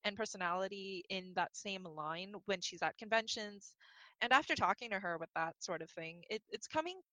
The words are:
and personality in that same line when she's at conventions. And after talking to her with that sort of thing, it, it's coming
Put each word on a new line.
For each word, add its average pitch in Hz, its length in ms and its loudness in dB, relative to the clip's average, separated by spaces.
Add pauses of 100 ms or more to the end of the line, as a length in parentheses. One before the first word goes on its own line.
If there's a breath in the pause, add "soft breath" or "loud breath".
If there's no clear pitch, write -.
and 208 120 0
personality 190 920 0
in 185 240 -4
that 175 220 2
same 190 280 -4
line 165 500 -6 (120)
when 185 140 2
she's 175 220 -4
at 160 160 0
conventions. 220 760 -2 (460 loud breath)
And 240 120 6
after 302 220 6
talking 226 360 2
to 196 100 0
her 175 180 -2
with 165 160 -6
that 165 280 0
sort 165 200 -2
of 160 80 -12
thing, 165 380 -10
it, 214 220 -2
it's 214 160 -6
coming 349 340 -2 (120)